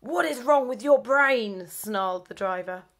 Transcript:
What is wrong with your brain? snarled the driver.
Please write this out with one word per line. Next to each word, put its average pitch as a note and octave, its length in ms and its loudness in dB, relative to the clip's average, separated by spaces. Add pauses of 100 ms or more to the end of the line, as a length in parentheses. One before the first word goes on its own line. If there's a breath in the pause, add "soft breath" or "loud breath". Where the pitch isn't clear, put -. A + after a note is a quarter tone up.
What E4 260 -4
is D4 160 -6
wrong C4+ 260 4
with B3 140 -6
your C#4 180 6
brain? A#3 680 0
snarled F#3+ 600 -4
the - 60 -16
driver. F#3 480 -6 (180)